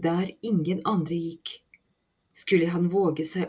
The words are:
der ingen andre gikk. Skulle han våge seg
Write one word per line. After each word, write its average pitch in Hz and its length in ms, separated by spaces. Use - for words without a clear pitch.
der 175 240
ingen 185 400
andre 170 320
gikk. 170 380
Skulle 170 380
han 175 180
våge 170 320
seg 180 240